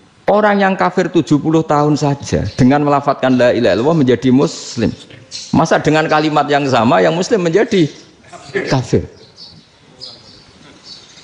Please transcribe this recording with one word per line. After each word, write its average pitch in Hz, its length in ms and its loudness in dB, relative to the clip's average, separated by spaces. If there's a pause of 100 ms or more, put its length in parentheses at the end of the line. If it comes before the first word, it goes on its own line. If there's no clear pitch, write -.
(260)
Orang 202 320 2
yang 190 160 0
kafir 180 320 -2
tujuh 165 320 0
puluh 160 240 0
tahun 151 320 0
saja 135 480 -4 (160)
dengan 135 240 4
melafadzkan 139 560 0
la 120 160 4
ilaha 104 240 0
illallah 151 240 0
menjadi 123 320 2
muslim. 139 560 -2 (640)
Masa 165 240 0
dengan 156 320 0
kalimat 151 400 0
yang 143 160 0
sama 127 320 2
yang 170 160 2
muslim 180 320 -2
menjadi 180 400 2 (800)
kafir? 123 400 -2 (2250)